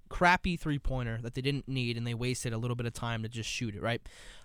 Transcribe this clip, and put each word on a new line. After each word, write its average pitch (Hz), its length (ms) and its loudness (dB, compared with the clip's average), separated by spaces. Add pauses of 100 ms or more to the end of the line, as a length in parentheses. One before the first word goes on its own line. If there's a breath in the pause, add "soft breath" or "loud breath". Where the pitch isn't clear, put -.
crappy 175 480 6
three-pointer 127 680 0
that 117 120 -8
they 131 60 0
didn't 139 260 0
need 123 280 0
and 117 100 -2
they 120 80 0
wasted 120 380 0
a 113 60 -2
little 120 180 0
bit 117 100 -2
of 117 80 0
time 117 300 -2
to 110 60 -6
just 113 200 -6
shoot 107 260 -2
it, - 60 -8
right? 117 200 0 (440 loud breath)